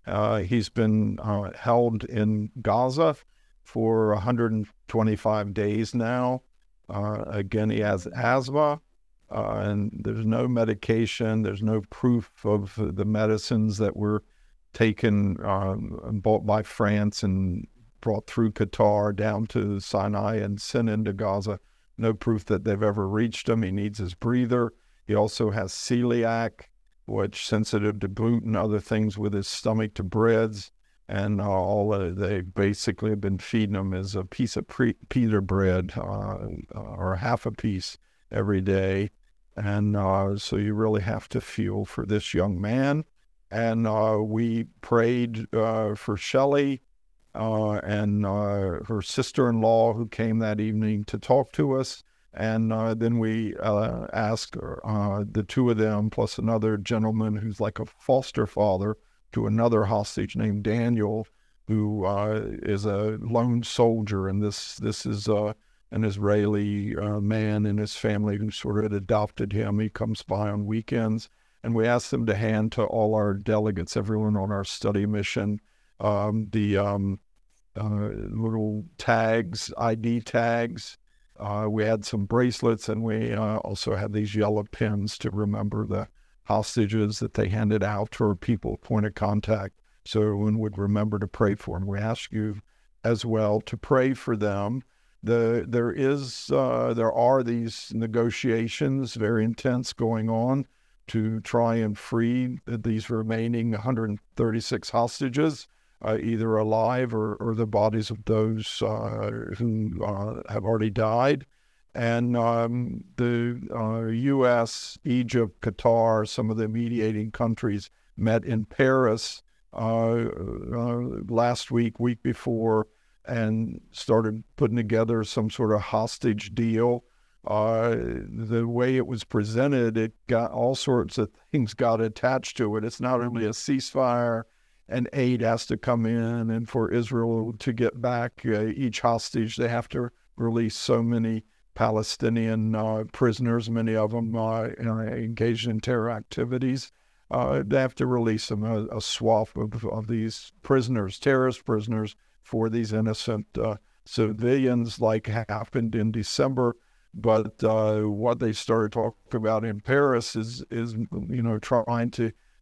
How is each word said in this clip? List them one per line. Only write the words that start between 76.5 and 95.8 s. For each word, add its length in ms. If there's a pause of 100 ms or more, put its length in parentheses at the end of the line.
the, 280
um, 420 (560)
uh, 80
little 1000 (120)
tags, 800
I 180
D 260
tags. 800 (400)
Uh, 320
we 140
had 200
some 200
bracelets, 640
and 140
we, 300
uh, 260
also 360
had 180
these 220
yellow 300
pins 540
to 120
remember 560
the 220 (360)
hostages 760
that 160
they 140
handed 360
out 280
to 120
our 100
people, 440
point 280
of 80
contact, 600 (300)
so 180
everyone 360
would 200
remember 400
to 100
pray 260
for 240
them. 80
We 120
ask 340
you 280 (440)
as 200
well 380
to 140
pray 380
for 220
them. 460 (400)
The, 460
there 240